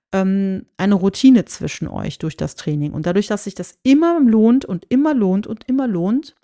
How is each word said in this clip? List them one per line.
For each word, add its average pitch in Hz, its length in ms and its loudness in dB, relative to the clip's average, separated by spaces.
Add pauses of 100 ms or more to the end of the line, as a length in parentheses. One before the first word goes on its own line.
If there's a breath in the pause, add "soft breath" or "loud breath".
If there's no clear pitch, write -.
(120)
ähm, 190 540 -2 (100)
eine 202 180 2
Routine 196 500 4
zwischen - 440 -8
euch - 300 -8
durch 160 180 -8
das 151 200 -6
Training. 147 360 -4
Und 156 140 -6
dadurch, 190 200 0
dass 208 180 -6
sich 202 100 -12
das - 280 -14
immer 320 380 4
lohnt 226 440 4
und - 240 -8
immer 294 260 2
lohnt 202 320 0
und - 220 -12
immer 262 180 0
lohnt 208 580 -2